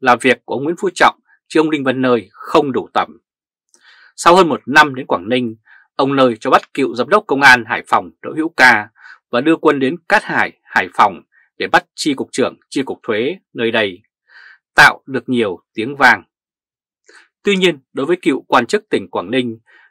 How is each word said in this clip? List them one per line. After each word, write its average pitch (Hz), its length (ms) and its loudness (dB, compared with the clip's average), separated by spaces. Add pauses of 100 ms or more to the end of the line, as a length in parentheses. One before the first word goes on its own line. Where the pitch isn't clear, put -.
là 127 160 2
việc 127 280 0
của - 100 -8
ông 131 100 -6
Nguyễn 170 160 -4
Phú 190 140 -2
Trọng, - 240 0 (300)
chứ 160 120 0
ông 156 100 2
Đinh 143 140 -2
Văn 131 160 -2
Nơi 123 320 0
không 147 400 -2
đủ 98 220 -4
tầm. 92 240 -4 (1000)
Sau 175 200 4
hơn 180 120 4
một 131 180 -4
năm 139 280 2
đến 123 120 -12
Quảng 92 220 -6
Ninh, 120 280 -4 (400)
ông 139 200 -2
Nơi 127 240 2
cho 135 100 -6
bắt - 240 -8
cựu 123 200 -4
giám 120 140 -6
đốc 208 180 0
công 139 160 -2
an 123 240 6
Hải 113 200 -6
Phòng - 240 -2 (120)
Đỗ 127 140 -12
Hữu 160 120 -4
Ca 117 400 2 (420)
và 120 100 -2
đưa 160 160 2
quân 147 220 0
đến 135 180 -2 (120)
Cát 202 160 2
Hải, 120 280 -4 (100)
Hải 95 320 -4
Phòng 98 280 2 (360)
để 95 100 -6
bắt - 160 0 (100)
chi 147 200 -4
cục 127 180 -8
trưởng 113 240 -2 (140)
chi 143 120 -4
cục 151 200 -8
thuế 120 340 -4 (180)
nơi 117 160 -2
đây, 107 320 -4 (720)
tạo 143 320 4
được 127 220 -6
nhiều 113 340 -2 (120)
tiếng 127 220 -8
vang. 120 260 2 (1200)
Tuy 202 140 2
nhiên, 180 220 0 (140)
đối 135 140 -6
với 175 160 0
cựu 143 200 0
quan 139 240 0
chức - 220 -4
tỉnh 101 220 -4
Quảng 95 200 -6
Ninh, 120 280 -4 (320)